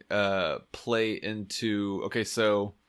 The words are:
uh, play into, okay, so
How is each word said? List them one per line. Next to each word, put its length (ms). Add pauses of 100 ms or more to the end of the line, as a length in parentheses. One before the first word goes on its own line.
uh, 480 (140)
play 420
into, 920
okay, 180
so 500 (160)